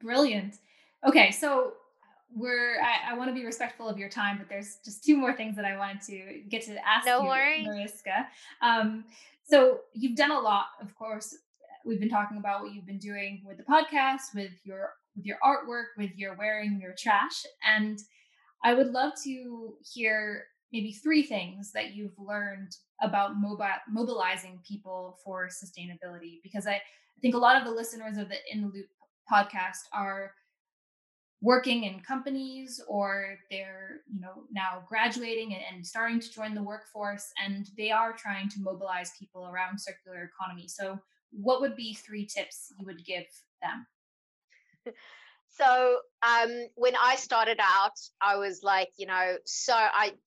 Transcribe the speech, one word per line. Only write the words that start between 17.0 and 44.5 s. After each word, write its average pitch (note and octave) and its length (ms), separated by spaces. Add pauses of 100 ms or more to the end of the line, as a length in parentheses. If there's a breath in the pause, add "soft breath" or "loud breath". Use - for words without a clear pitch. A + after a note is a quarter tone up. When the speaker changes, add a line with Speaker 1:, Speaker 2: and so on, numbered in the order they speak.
Speaker 1:
And G#3+ 320 (640 soft breath)
I A#3+ 100
would B3 180
love C4+ 200 (120)
to A#3+ 580
hear G#3+ 640 (260)
maybe G#3+ 200
three D4+ 320
things G3 480
that G#3+ 220
you've G3+ 220
learned G3 600 (260)
about G3+ 320
mobi-, G3+ 540
mobilizing F#3+ 760
people F#3 600
for F#3 240
sustainability, F3 960
because G3 240
I, G3+ 60
I - 460
think A#3+ 140
a A#3+ 40
lot A#3+ 180
of B3 80
the A#3 80
listeners A3+ 460
of G3 100
the - 80 (160)
In G#3+ 80
the G#3 80
Loop G3 180 (420)
podcast G3+ 640
are G3 420 (1080)
working A#3+ 440
in F#3+ 160
companies, C4 840
or G3 520 (120)
they're, F#3+ 560
you G#3 140
know, F#3 320
now F#3 340
graduating A3+ 680
and, F#3 80 (100)
and F3+ 140
starting A#3 340
to - 100
join G#3+ 240
the G#3 80
workforce, G3+ 720 (100)
and G3+ 360
they G#3+ 120
are A3+ 220
trying G3+ 380
to G#3 100
mobilize F#3 580
people F3+ 300
around F#3 320
circular F#3 440
economy. F3 440
So G3 320 (320)
what B3+ 300
would C4 120
be A3+ 200
three G#3 320
tips - 520
you G3 60
would F3 200
give F3+ 200 (380)
them? A#3 240 (1000 soft breath)